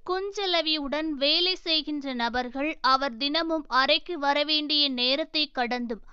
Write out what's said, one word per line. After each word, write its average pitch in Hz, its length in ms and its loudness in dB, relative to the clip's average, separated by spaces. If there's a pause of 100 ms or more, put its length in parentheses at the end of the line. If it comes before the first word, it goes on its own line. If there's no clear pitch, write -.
குஞ்சலவியுடன் 330 1120 -2
வேலை 330 440 2
செய்கின்ற 294 560 -2
நபர்கள் 247 580 -2 (140)
அவர் 262 280 2
தினமும் 311 500 0 (100)
அறைக்கு 311 420 2
வரவேண்டிய 294 680 2 (100)
நேரத்தை 294 560 0
கடந்தும் 240 640 -4